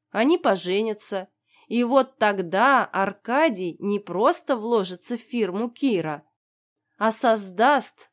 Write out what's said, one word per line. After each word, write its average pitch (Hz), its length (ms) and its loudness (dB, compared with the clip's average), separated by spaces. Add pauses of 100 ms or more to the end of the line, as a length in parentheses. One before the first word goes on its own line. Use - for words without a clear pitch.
(100)
они 269 280 2
поженятся. 202 880 -2 (380)
И 240 180 0
вот 262 340 2
тогда 208 680 2
Аркадий 196 920 -2
не 202 200 -2
просто 220 580 0
вложится 214 600 -2
в - 20 -16
фирму 220 500 -4
Кира, 170 540 -2 (720)
а 220 160 0
создаст 220 1000 0